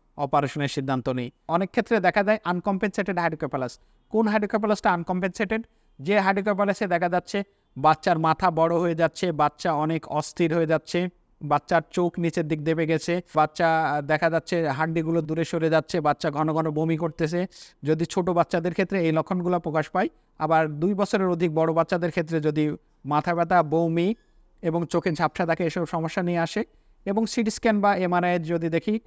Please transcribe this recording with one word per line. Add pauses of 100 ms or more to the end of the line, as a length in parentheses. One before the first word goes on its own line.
(180)
অপারেশনের
সিদ্ধান্ত
নিই। (160)
অনেক
ক্ষেত্রে
দেখা
যায়
আনকম্পেনসেটেড
hydrocephalus। (300)
কোন
hydrocephalus-টা
আনকম্পেনসেটেড? (320)
যে
hydrocephalus-এ
দেখা
যাচ্ছে (340)
বাচ্চার
মাথা
বড়
হয়ে
যাচ্ছে,
বাচ্চা
অনেক
অস্থির
হয়ে
যাচ্ছে, (340)
বাচ্চার (100)
চোখ
নিচের
দিক
দেবে
গেছে, (140)
বাচ্চা,
আহ,
দেখা
যাচ্ছে
হাড্ডিগুলো
দূরে
সরে
যাচ্ছে,
বাচ্চা
ঘন
ঘন
বমি
করতেছে। (360)
যদি
ছোট
বাচ্চাদের
ক্ষেত্রে
এই
লক্ষণগুলো
প্রকাশ
পায়, (300)
আবার
দুই
বছরের
অধিক
বড়
বাচ্চাদের
ক্ষেত্রে
যদি (280)
মাথা
ব্যথা,
বমি (460)
এবং
চোখে
ঝাপসা
থাকে,
এসব
সমস্যা
নিয়ে
আসে। (420)
এবং
সিটি
স্ক্যান
বা
এমআরআই
যদি
দেখি